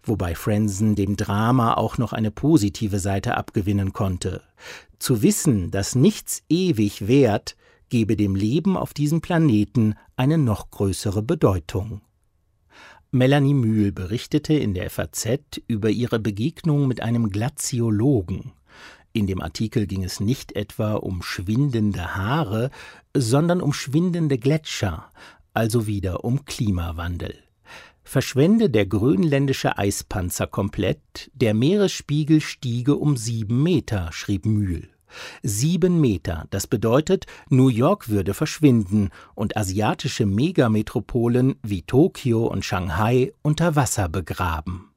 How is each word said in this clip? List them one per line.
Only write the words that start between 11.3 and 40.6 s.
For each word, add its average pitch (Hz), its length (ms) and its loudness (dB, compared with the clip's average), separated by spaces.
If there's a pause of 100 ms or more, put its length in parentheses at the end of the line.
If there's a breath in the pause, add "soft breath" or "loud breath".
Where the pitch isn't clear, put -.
Melanie 139 380 4
Mühl 110 400 2
berichtete 117 640 -2
in 107 180 0
der 92 140 -4
F - 120 -8
A 95 140 -6
Z - 560 -6
über 110 220 0
ihre 117 280 -2
Begegnung 131 680 0
mit 120 140 -4
einem 117 260 0
Glaziologen. 110 1200 -2 (600 loud breath)
In 101 140 0
dem 90 160 -4
Artikel 107 440 -4
ging 95 160 -6
es 90 160 -8
nicht 107 380 -4
etwa 107 380 -4
um 90 280 -6
schwindende 107 960 -2
Haare, 113 540 -2 (440 loud breath)
sondern 151 460 2
um 143 140 0
schwindende 156 640 0
Gletscher, 113 720 -2 (420 loud breath)
also 110 340 0
wieder 95 380 -4
um 123 220 -2
Klimawandel. 85 880 -4 (680 loud breath)
Verschwände 175 640 2
der 107 180 4
grönländische 139 920 2
Eispanzer 98 680 -2
komplett, - 880 -6
der 107 200 2
Meeresspiegel 156 880 2
stiege 123 560 -2
um 147 200 2
sieben 113 460 -2
Meter, 107 500 0
schrieb - 320 -4
Mühl. 104 460 0 (520 loud breath)
Sieben 165 580 2
Meter, 92 500 0
das 98 160 -4
bedeutet, 135 600 2 (220 loud breath)
New 131 200 6
York 127 400 2
würde 98 260 0
verschwinden 107 760 2 (240 loud breath)
und 107 220 -4
asiatische 107 720 -2
Megametropolen 120 1400 0